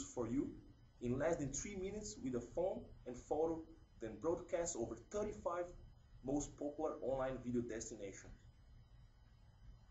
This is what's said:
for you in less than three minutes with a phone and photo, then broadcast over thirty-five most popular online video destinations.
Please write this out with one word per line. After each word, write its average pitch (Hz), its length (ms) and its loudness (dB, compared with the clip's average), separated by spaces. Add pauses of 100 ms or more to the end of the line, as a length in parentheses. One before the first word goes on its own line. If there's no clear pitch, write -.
(160)
for 117 120 2
you 135 240 4 (500)
in 123 180 4
less 160 160 6
than 143 160 2
three 202 240 -2
minutes 202 480 -2
with 127 120 2
a 117 60 4 (140)
phone 190 260 4 (240)
and 123 120 -4
photo, 160 440 4 (400)
then 113 100 -2 (100)
broadcast 170 560 2
over 113 180 0 (160)
thirty-five 196 540 0 (600)
most 143 320 2
popular 147 440 0
online 131 420 2
video 120 180 4
destinations. 110 720 -4 (1600)